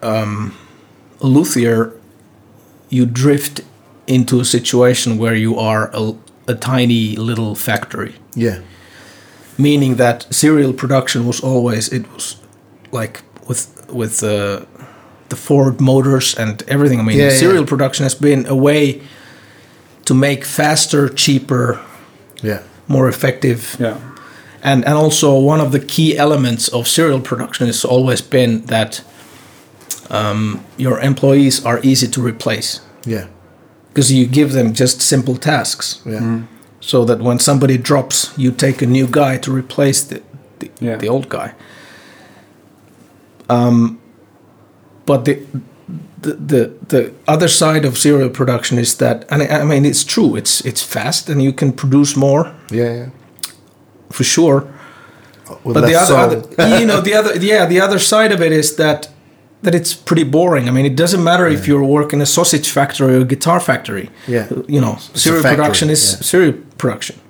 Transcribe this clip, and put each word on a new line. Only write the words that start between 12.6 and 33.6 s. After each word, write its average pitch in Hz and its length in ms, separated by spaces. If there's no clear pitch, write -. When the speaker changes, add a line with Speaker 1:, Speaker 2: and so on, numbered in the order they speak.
Speaker 1:
like 113 300
with, - 200
with, 113 320
uh, 101 380
the 135 60
Ford 135 460
motors 131 540
and 110 340
everything. 135 300
I 110 40
mean, 110 140
Speaker 2:
Yeah, 143 140
yeah. 135 60
Speaker 1:
serial 165 280
production 135 380
has 135 120
been 139 300
a 135 100
way 143 460
to - 80
make 135 320
faster, 151 640
cheaper, 127 680
Speaker 2:
Yeah. 107 180
Speaker 1:
more 131 220
effective. 123 680
Speaker 3:
Yeah. 113 180
Speaker 1:
And, 135 220
and 147 80
also 151 440
one 143 220
of 139 140
the 143 60
key 156 380
elements 139 520
of 120 180
serial 151 320
production 123 480
has 117 160
always 127 380
been 117 460
that, 110 340
um, 107 520
your 127 240
employees 139 640
are 120 180
easy 131 240
to 127 140
replace. 117 580
Speaker 2:
Yeah. 107 200